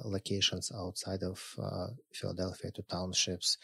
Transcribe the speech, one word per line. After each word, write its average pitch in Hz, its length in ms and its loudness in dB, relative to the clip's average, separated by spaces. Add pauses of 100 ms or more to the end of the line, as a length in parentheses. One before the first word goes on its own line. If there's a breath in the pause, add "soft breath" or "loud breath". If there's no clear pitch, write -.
locations 98 680 2
outside 95 540 -2
of, 92 180 -2 (180)
uh, 98 280 -2 (260)
Philadelphia 92 560 -2
to - 120 -6
townships, 90 800 2